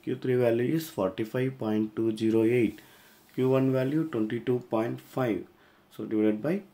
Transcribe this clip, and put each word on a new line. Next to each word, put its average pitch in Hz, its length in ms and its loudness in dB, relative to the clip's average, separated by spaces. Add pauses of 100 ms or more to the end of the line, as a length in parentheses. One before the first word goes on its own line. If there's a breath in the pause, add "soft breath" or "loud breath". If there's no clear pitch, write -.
Q 127 140 -4
three 127 200 -2
value 123 400 2
is 160 120 -4
forty-five 120 720 -2
point 107 360 0
two 113 220 -2
zero 110 280 2
eight. 117 360 2 (540 loud breath)
Q 131 160 2
one 131 220 2
value 139 360 0
twenty-two 117 520 -2 (100)
point 120 300 -2
five. 117 440 -4 (500 soft breath)
So 107 120 -10
divided 107 360 2
by 185 200 -2 (120)